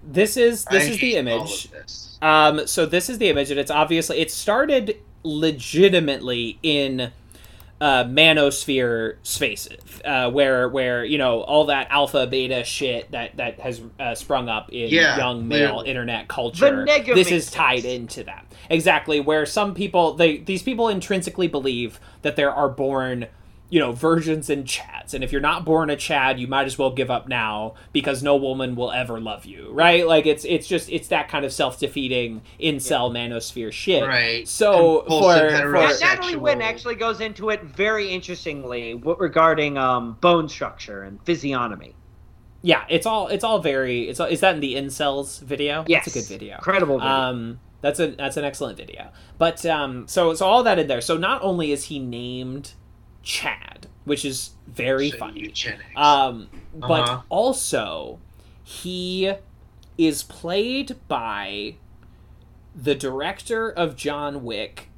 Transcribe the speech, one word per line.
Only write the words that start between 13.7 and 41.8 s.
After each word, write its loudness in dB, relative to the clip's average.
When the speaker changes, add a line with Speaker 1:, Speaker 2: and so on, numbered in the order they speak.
Speaker 1:
uh, -6
sprung -2
up -6
in -6
Speaker 2:
Yeah, 4
Speaker 1:
young -2
male 2
Speaker 2:
clearly. -6
Speaker 1:
internet -6
culture. 2
Speaker 3:
The 2
Speaker 1:
This 6
is 0
Speaker 3:
Negamatrix. -14
Speaker 1:
tied 2
into -8
that. -16
Exactly, 2
where 2
some -2
people, 2
they, 4
these -6
people 0
intrinsically -2
believe -4
that -2
there 2
are 2
born, -2
you 4
know, 0
virgins 0
and -2
Chads. -10
And -4
if -4
you're 0
not 2
born 2
a 2
Chad, 0
you -6
might 0
as -8
well 2
give -2
up -4
now -4
because -2
no 4
woman -2
will -4
ever -4
love -10
you, -18
right? 6
Like, 6
it's, 2
it's -2
just, -2
it's -6
that 0
kind -4
of -4
self-defeating -4
incel 0
Speaker 3:
Yeah. -6
Speaker 1:
manosphere -8
shit. 2
Speaker 2:
Right. 0
Speaker 1:
So, 6
Speaker 2:
Compulsive 6
Speaker 1:
for, 4
for 2
Speaker 3:
And 4
Natalie 0
Wynn 0
Speaker 2:
heterosexual. -2
Speaker 3:
actually -6
goes -4
into -6
it -2
very -2
interestingly -8
w-, -2
regarding, 4
um, 0
bone 6
structure -10
and -16
physiognomy. -4